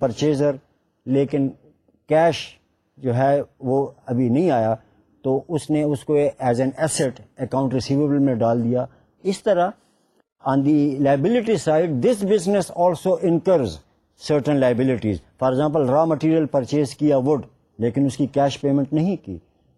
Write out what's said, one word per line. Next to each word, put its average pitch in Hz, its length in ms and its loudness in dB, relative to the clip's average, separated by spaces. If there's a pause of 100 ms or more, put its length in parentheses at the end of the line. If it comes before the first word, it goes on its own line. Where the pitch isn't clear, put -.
purchaser، 143 500 0 (540)
لیکن 139 420 0 (580)
کیش 160 520 0 (440)
جو 120 140 -2
ہے 139 240 2 (200)
وہ 131 300 -2 (160)
ابھی 127 220 0
نہیں 156 220 2
آیا، 113 240 0 (480)
تو 131 260 -2
اس 160 220 -6
نے 151 120 0
اس 147 220 -4
کو 151 120 -2
as 131 440 0
an 131 100 0 (100)
asset 151 300 -2 (300)
account 131 300 -2
receivable 139 500 0
میں 135 140 2
ڈال 117 300 0
دیا۔ 123 200 0 (380)
اس 190 200 -6
طرح 185 280 0 (800)
on 135 80 2
the 147 380 2
liability 165 580 0 (140)
side, 160 220 2
this 196 420 0
business 185 540 0
also 180 440 0
incurs 165 380 2 (640)
certain 143 280 2
liabilities۔ 123 560 2 (280)
For 131 100 2
example، 147 340 0
را 147 160 2
material 160 420 2
پرچیز 139 480 0
کیا 147 220 2
wood، 135 260 2 (360)
لیکن 120 260 0
اس 135 120 -2
کی 143 100 0
cash 139 340 0
payment 139 320 0
نہیں 165 240 0
کی، 92 220 -12 (400)